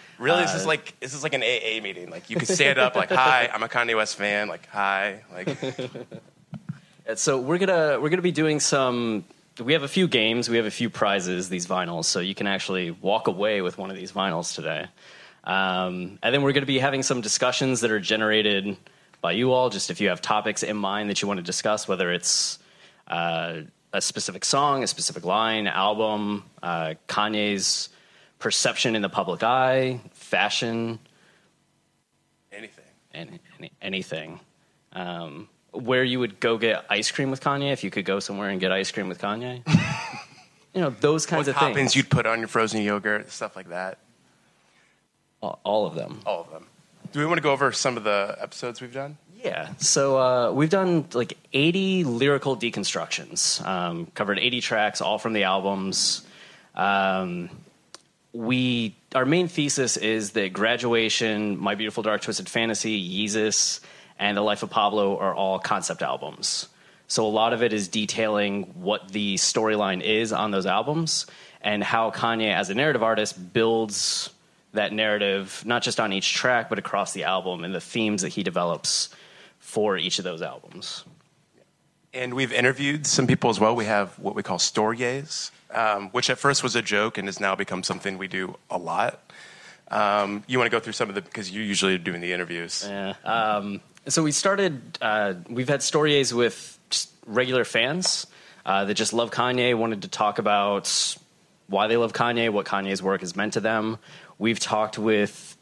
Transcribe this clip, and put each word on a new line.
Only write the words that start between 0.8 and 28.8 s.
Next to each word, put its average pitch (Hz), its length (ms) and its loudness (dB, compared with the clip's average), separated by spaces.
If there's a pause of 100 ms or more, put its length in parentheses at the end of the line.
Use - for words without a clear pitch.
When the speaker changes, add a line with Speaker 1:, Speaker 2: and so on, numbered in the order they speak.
Speaker 1:
this 131 120 -10
is 139 100 -8
like 147 120 -2
an 127 80 -2
A 113 340 0
A 110 60 -4
meeting. 90 260 -8
Like, - 220 -14
you 113 60 -4
can - 100 0
stand 139 320 4
up, 127 180 4
like, 98 140 2
"Hi, 127 420 6
I'm 107 100 -4
a 113 60 -2
Kanye 117 260 0
West 110 220 0
fan." 104 320 0
Like, 85 200 -10
"Hi." 101 520 -2 (140)
Like 92 140 -6
Speaker 2:
<laughs> - 1600 -10
And 110 120 -4
so 147 200 2
we're 139 200 2
gonna, 165 420 4
we're 151 80 0
gonna 180 140 2
be 175 100 2
doing 151 260 2
some, 120 680 2 (360)
we 127 120 2
have 151 80 2
a 139 60 -6
few 180 200 4
games, 113 400 2
we 117 80 2
have 117 80 4
a 107 60 -2
few 117 180 -2
prizes, 92 600 0
these 87 160 -4
vinyls, 87 400 -2
so - 140 0
you 95 140 -4
can 101 120 -4
actually 92 440 -2
walk 98 360 -2
away 104 340 2
with 90 160 -2
one 95 140 -8
of 95 80 -10
these 90 140 -12
vinyls 92 420 -2
today. 78 320 -6 (580)
Um, 92 800 -2
and 120 100 2
then 143 100 2
we're 139 100 4
gonna 139 140 0
be 135 120 2
having 135 240 2
some 131 180 0
discussions 123 600 0
that 117 100 2
are 107 80 2
generated 104 760 2 (440)
by 87 120 0
you 123 200 2
all, 127 180 4
just 98 200 -4
if 90 100 -8
you 101 100 4
have 87 120 -2
topics 107 400 0
in 107 140 -2
mind 101 340 -2
that 98 100 -2
you 101 60 -2
wanna 98 160 -2
discuss, 104 460 -2
whether 92 240 0
it's, - 480 -2 (480)
uh, 85 540 -4 (300)
a 98 80 -2
specific 95 440 -4
song, 139 400 2
a - 20 0
specific - 380 -4
line, 110 420 2
album, 104 800 0 (180)
uh, 82 320 -4 (140)
Kanye's 104 800 0 (500)
perception 113 560 0